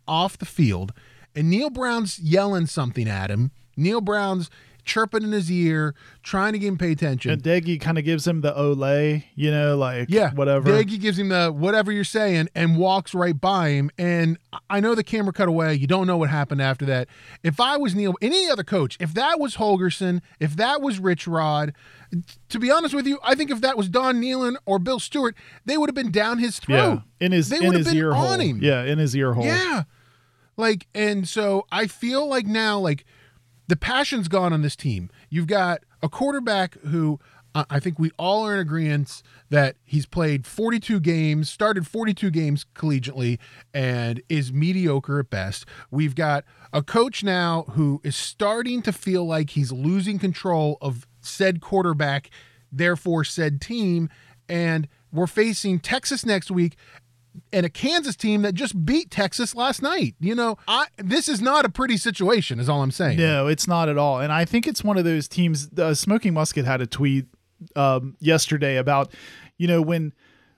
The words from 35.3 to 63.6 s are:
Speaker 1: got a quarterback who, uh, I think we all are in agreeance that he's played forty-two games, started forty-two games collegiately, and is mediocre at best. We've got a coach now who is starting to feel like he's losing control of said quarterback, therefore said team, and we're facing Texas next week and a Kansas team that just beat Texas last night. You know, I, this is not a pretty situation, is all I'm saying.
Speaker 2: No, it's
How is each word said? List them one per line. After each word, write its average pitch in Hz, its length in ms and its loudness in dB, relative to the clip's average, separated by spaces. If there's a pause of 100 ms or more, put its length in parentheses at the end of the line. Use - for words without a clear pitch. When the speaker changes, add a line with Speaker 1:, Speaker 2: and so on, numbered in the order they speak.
Speaker 1:
got 180 360 0 (200)
a 156 80 -2
quarterback 226 720 -2
who, 151 400 -2 (340)
uh, 147 160 -2
I 143 100 0
think 165 200 -4
we 160 180 2
all 196 300 2
are 208 80 0
in 196 40 0
agreeance 151 600 -2 (300)
that 143 240 4 (100)
he's 143 220 -2
played 151 400 -2
forty-two 226 520 -2
games, 156 520 0
started 208 340 0
forty-two 214 460 -2
games 147 420 0
collegiately, 131 640 -2 (340)
and 123 560 -4
is 143 240 -2
mediocre 147 680 0
at 131 100 -4
best. 98 380 -6 (240)
We've 143 240 0
got 147 300 0 (280)
a 147 80 0
coach 233 420 0
now 175 500 0
who 147 300 0
is 143 120 -4
starting 233 640 -2
to 208 100 -2
feel 180 360 -2
like 156 240 -2
he's 135 200 -2
losing 180 460 -2
control 165 640 0
of 131 240 -6 (160)
said 190 400 0
quarterback, 151 720 0 (400)
therefore 165 520 0
said 151 380 -2
team, 180 480 -2 (400)
and 165 380 0 (260)
we're 170 140 0
facing 208 520 0
Texas - 460 -4
next 208 240 0
week 175 260 2 (800)
and 185 100 2
a 170 60 -2
Kansas 285 460 -2
team 214 260 0
that 202 120 0
just 202 320 -2
beat 302 260 0
Texas 214 420 -2
last 240 300 -2
night. 294 360 -2
You 185 140 -2
know, 233 240 -2 (100)
I, 302 200 0 (100)
this 220 320 -2
is 226 120 -2
not 277 220 4
a 233 60 2
pretty 247 260 0
situation, 190 640 0
is 123 80 -2
all 143 140 2
I'm 131 100 0
saying. 156 280 2
Speaker 2:
No, 151 280 2
it's 156 200 0